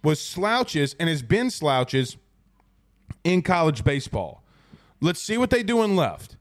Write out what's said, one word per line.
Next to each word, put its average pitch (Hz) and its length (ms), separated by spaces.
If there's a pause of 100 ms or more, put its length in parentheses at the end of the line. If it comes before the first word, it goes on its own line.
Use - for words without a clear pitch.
was 151 160
slouches 196 800
and 165 80
has 156 140
been 202 300
slouches 131 680 (1040)
in 180 200
college 160 400
baseball. 120 600 (580)
Let's 165 200
see 214 160
what 247 140
they 240 100
do 226 220
in 202 120
left. 123 460